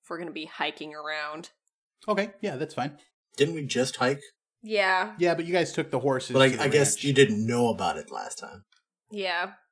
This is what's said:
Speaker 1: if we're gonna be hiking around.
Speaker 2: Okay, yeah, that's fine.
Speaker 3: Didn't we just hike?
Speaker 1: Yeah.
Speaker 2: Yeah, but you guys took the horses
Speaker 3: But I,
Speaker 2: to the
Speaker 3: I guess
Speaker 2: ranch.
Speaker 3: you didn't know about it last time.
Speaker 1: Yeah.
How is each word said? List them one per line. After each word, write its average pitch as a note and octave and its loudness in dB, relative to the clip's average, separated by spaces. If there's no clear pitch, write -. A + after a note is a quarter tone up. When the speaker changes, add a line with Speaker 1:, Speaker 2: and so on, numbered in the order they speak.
Speaker 1:
if - -18
we're E3+ -8
gonna E3+ -8
be D#3 -10
hiking D3+ -8
around. D3+ -8
Speaker 2:
Okay, G#3 0
yeah, F3+ -4
that's D3 -6
fine. C#3+ -4
Speaker 3:
Didn't D#3+ 2
we D3+ -6
just - 0
hike? C3+ 0
Speaker 1:
Yeah. G3+ 0
Speaker 2:
Yeah, E3+ 4
but E3 -4
you E3+ -4
guys E3+ 2
took D3 -4
the B2+ -2
horses C3 0
Speaker 3:
But C3 6
I, C3 8
Speaker 2:
to B2 -2
the - 0
Speaker 3:
I C#3 2
guess C#3+ 4
Speaker 2:
ranch. - -8
Speaker 3:
you C#3+ 2
didn't E3+ 6
know A#3 2
about G#2 0
it - -14
last G#1 -10
time. - -16
Speaker 1:
Yeah. F#3+ -4